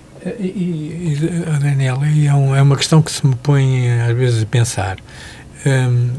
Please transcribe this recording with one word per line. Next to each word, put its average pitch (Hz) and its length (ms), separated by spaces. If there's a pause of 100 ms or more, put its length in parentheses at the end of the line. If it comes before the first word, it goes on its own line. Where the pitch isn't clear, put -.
(380)
E, 202 60
e, 165 760
e, 165 380
Daniela, 139 500
e 151 180
é 143 80
um, 135 200
é 135 80
uma 139 140
questão 156 260
que 156 80
se - 160
me 131 80
põe, 131 560 (100)
às 120 160
vezes, 123 260
a 107 40
pensar, 101 520 (680)
hum, 123 520